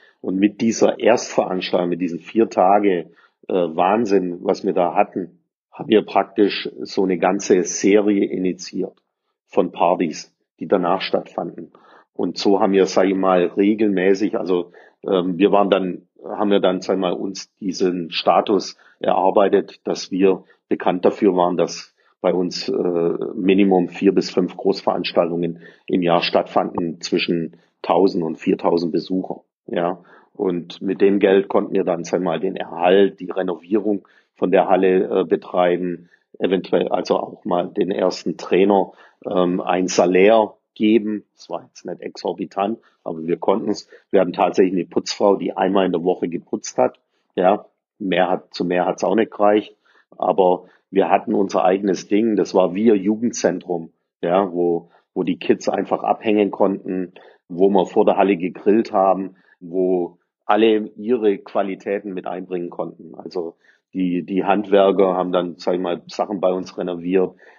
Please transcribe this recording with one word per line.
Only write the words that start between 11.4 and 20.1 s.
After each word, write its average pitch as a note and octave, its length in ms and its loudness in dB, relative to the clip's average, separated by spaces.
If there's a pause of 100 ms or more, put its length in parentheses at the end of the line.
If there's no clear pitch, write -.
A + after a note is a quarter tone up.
Und F#2 240 -6
so G2 220 2
haben G2+ 120 2
wir, F#2+ 140 6
sag F#2 200 2
ich G2 100 0
mal, F#2 300 2
regelmäßig, G2+ 920 2
also, F2 320 -2 (320)
ähm, F2+ 360 0
wir G2 120 4
waren G2+ 200 2
dann, F#2+ 320 0 (220)
haben G2+ 260 -4
wir G2+ 100 4
dann, F#2 200 0
sag G2 140 -2
ich F#2+ 60 -2
mal, F#2 140 -2
uns G2 420 -10
diesen F2+ 560 -4
Status F#2 640 0 (240)
erarbeitet, F#2+ 840 2
dass - 280 -6